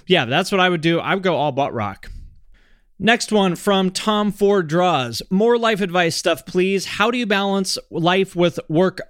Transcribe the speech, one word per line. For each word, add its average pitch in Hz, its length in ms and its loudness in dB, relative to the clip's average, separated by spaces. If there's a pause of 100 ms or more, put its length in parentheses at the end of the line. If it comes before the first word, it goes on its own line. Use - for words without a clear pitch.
Yeah, 170 200 2
that's 147 260 -2
what 196 80 2
I 180 80 4
would 175 140 0
do. 165 180 0
I 139 140 -2
would 196 100 -2
go 175 140 0
all 143 160 0
butt 139 200 -2
rock. 101 380 -6 (880)
Next 220 340 0
one 196 220 2
from 190 340 0
Tom 208 420 -2
Ford 196 360 2
Draws. 147 600 0
More 226 280 2
life 220 240 0
advice 175 340 0
stuff, - 300 -2
please. 185 400 0
How 220 260 0
do 254 60 -4
you 247 80 -2
balance 196 520 0 (120)
life 185 440 0
with 175 260 0 (100)
work 180 400 2